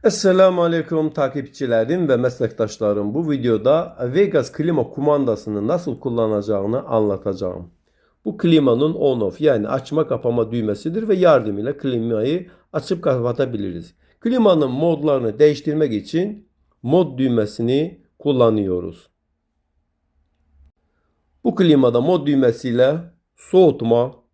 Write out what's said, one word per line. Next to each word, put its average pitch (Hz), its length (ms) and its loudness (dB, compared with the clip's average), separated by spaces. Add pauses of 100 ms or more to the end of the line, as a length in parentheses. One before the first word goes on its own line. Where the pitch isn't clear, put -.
Esselamu 185 600 4
aleyküm 160 460 -2
takipçilerim 139 1000 -2
ve 127 80 4
meslektaşlarım. 107 960 -2
Bu 156 180 -4
videoda 123 680 0 (160)
Vegas 175 380 2
klima 151 380 -2
kumandasını 117 800 -2
nasıl 165 320 -4
kullanacağını 110 840 -2
anlatacağım. 98 880 -4 (540)
Bu - 120 -6
klimanın 151 560 2
on-off, 127 500 -2
yani 117 240 2
açma 135 400 -4
kapama 117 440 -2
düğmesidir 120 560 -4
ve 202 80 2
yardım 131 420 2
ile 131 200 -6
klimayı 123 720 -4 (240)
açıp 165 300 -4
kapatabiliriz. 120 920 -4 (260)
Klimanın 196 520 2
modlarını 139 680 0
değiştirmek 147 540 2
için 170 560 -4 (340)
mod 139 340 0
düğmesini 127 840 -2 (180)
kullanıyoruz. 104 880 0 (2250)
Bu 233 120 -2
klimada 135 460 4
mod 151 260 0
düğmesiyle 131 720 0 (360)
soğutma 127 800 2 (180)